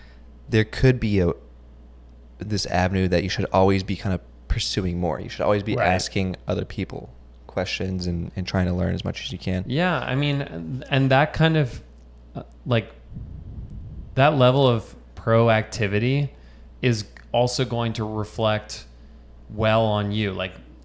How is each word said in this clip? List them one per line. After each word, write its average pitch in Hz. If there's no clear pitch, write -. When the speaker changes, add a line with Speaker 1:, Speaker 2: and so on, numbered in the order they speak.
Speaker 1:
there 110
could 127
be 104
a, 87
this 104
avenue 92
that 87
you 92
should 92
always 98
be 98
kind 92
of 87
pursuing 92
more. 85
You -
should -
always 101
be 104
Speaker 2:
Right. 107
Speaker 1:
asking 92
other 95
people -
questions 92
and, 85
and 92
trying 92
to 90
learn 90
as 95
much 95
as -
you 90
can. 92
Speaker 2:
Yeah, 165
I -
mean, 143
and, 127
and 135
that 139
kind 160
of, 143
uh, -
like, 117
that 135
level 131
of 117
proactivity 113
is 113
also 123
going 117
to 110
reflect 107
well 110
on 104
you, 104
like, 92